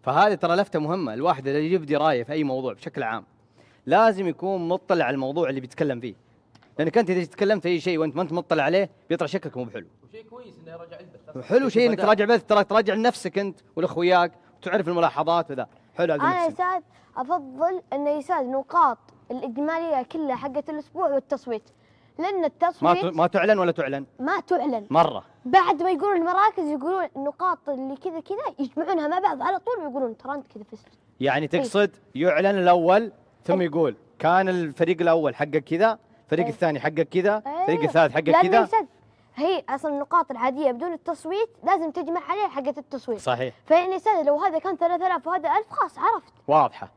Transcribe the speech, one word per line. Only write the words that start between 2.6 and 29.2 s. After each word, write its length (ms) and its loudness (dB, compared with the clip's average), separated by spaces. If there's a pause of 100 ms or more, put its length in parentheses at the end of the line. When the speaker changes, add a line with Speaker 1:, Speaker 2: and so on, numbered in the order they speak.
Speaker 1:
بشكل 300 -10
عام 220 -6 (600)
لازم 420 4
يكون 400 -4
مطلع 380 0
على 80 -2
الموضوع 360 -2
اللي 120 -6
بيتكلم 380 -4
فيه، 160 -10 (640)
لأنك 180 0
أنت 120 2
إذا 160 0
تكلمت 380 -2
في 60 0
أي 100 0
شيء 200 -2
وأنت 160 -2
ما 60 -2
أنت 120 -4
مطلع 300 -2
عليه 260 2 (200)
بيطلع 180 -2
شكلك 300 -8
مو 60 -6
بحلو. 240 -12 (160)
Speaker 2:
وشيء 200 -20
كويس 360 -20
إنه 120 -20
يراجع 280 -18
البث. 480 -18
Speaker 1:
حلو 220 4
شيء 200 4
إنك 100 0
Speaker 2:
استفادات. 200 6
Speaker 1:
تراجع 160 4
بث، 100 0
ترى 180 4
تراجع 300 2
لنفسك 460 0
أنت 200 -6 (160)
ولأخوياك 560 2 (260)
وتعرف 300 -2
الملاحظات 640 0
وذا. 160 -6 (300)
حلو 160 2
هذه 80 -2
Speaker 3:
أنا 200 2
يا 60 0
Speaker 1:
نفسك. 140 -4
Speaker 3:
أستاذ 200 -2 (360)
أفضل 640 -4 (120)
إنه 160 -2
يساعد 360 -2
نقاط 520 0 (340)
الإجمالية 720 -4
كلها 320 -6
حقة 340 -6
الأسبوع 400 -4
والتصويت، 600 -4 (500)
لأن 260 -2
التصويت 580 0
Speaker 1:
ما 80 -2
ت-، 40 -10
ما 120 2
تعلن 320 2
ولا 120 2
تعلن؟ 340 -6 (140)
Speaker 3:
ما 200 -2
تعلن. 500 -2
Speaker 1:
مرة. 340 2 (220)
Speaker 3:
بعد 380 0
ما 80 2
يقولون 260 0
المراكز 500 0
يقولون 480 -4
النقاط 540 -6
اللي 260 -8
كذا 240 -10
كذا 400 -8
يجمعونها 480 -4
مع 120 -2
بعض 220 -2